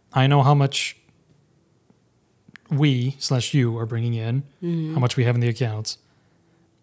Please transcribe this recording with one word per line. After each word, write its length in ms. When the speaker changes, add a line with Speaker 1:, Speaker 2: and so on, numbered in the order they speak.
Speaker 1:
I 140
know 160
how 120
much 420
we 480
slash 360
you 240
are 80
bringing 280
in, 280
Speaker 2:
Mm-hmm. 320
Speaker 1:
how 60
much 160
we 80
have 100
in 60
the 80
accounts. 500